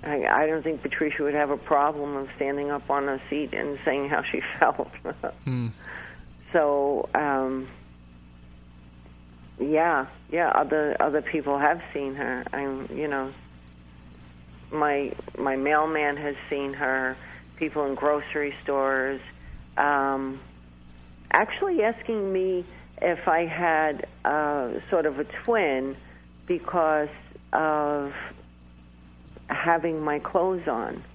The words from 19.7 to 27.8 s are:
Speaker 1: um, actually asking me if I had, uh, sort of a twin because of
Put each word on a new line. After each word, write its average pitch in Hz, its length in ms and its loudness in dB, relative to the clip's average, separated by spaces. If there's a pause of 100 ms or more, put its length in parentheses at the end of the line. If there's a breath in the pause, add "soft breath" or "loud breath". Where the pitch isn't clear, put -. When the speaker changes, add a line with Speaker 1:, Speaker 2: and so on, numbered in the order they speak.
Speaker 1:
um, 135 600 2 (920)
actually 302 520 2
asking 214 500 0
me 185 320 0 (360 loud breath)
if - 260 0
I 170 200 4
had, 160 600 0 (180)
uh, 147 480 2 (180)
sort 165 160 2
of 139 120 0
a 147 60 -2
twin 139 720 0 (500 loud breath)
because 156 600 2 (440)
of 147 600 0 (1400)